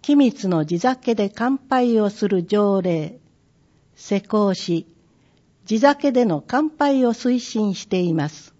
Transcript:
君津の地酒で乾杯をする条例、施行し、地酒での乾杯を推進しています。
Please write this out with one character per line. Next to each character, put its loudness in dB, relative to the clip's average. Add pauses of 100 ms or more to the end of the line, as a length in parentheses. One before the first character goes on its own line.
君 2
津 -6
の 0
地 -4
酒 -2
で -2
乾 -2
杯 0
を 2
す -4
る 0
条 2
例、 -4 (760)
施 -4
行 0
し、 -4 (800)
地 -2
酒 2
で 2
の -2
乾 -2
杯 0
を 0
推 0
進 -2
し -10
て -2
い 0
ま -2
す。 -18